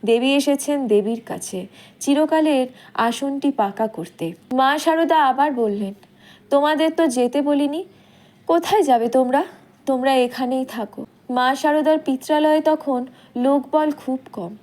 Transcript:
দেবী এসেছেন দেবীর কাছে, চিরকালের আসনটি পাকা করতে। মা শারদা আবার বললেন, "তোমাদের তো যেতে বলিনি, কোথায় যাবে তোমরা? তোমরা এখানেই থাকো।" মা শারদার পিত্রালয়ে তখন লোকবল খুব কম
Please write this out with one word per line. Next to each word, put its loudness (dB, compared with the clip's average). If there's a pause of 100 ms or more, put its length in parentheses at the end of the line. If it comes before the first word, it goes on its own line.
দেবী 2
এসেছেন 0
দেবীর 0
কাছে, -10 (340)
চিরকালের 2 (280)
আসনটি -2
পাকা -2
করতে। -8 (200)
মা 2
শারদা 2
আবার 2
বললেন, -2 (560)
"তোমাদের 2
তো 2
যেতে 0
বলিনি, 0 (600)
কোথায় 2
যাবে 2
তোমরা? 2 (420)
তোমরা 0
এখানেই -2
থাকো।" -10 (240)
মা 0
শারদার 2
পিত্রালয়ে 0
তখন 0 (300)
লোকবল 0
খুব -6 (120)
কম -12